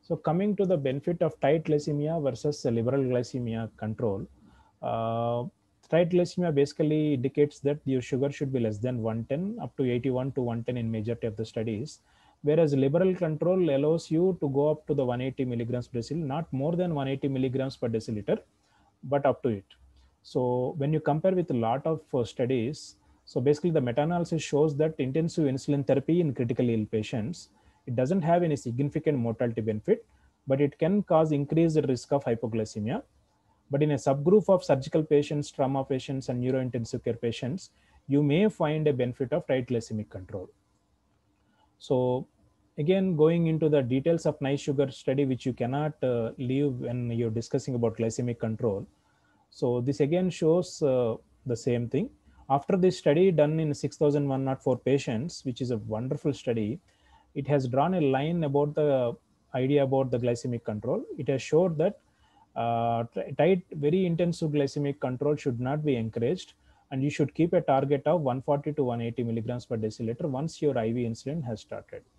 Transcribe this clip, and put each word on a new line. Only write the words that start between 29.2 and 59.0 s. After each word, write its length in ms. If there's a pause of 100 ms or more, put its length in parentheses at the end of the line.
benefit, 460 (400)
but 140
it 180
can 240
cause 300
increased 460 (100)
risk 240
of 120
hypoglycemia. 800 (680)
But 100
in 80
a 60
subgroup 520
of 140
surgical 400
patients, 480
trauma 340
patients, 440
and 120
neurointensive 600
care 120
patients, 560 (360)
you 160
may 260
find 380
a 60
benefit 400
of 160
tight 180
glycemic 440
control. 380 (1300)
So 500 (500)
again, 380
going 320
into 200
the 140
details 440
of 140
nice 200
sugar 320
study, 320
which 200
you 80
cannot, 420 (100)
uh, 340
leave 360
when 360
you're 200
discussing 440
about 220
glycemic 420
control. 480 (640)
So 300
this 180
again 320
shows, 520
uh, 340 (300)
the 100
same 320
thing. 220 (380)
After 280
this 200
study 360
done 260
in 160
six 220
thousand 320
one 180
hundred 160
four 160
patients, 680
which 160
is 120
a 60
wonderful 540
study, 460 (560)
it 140
has 180
drawn 280
a 60
line 440
about 300
the 420 (380)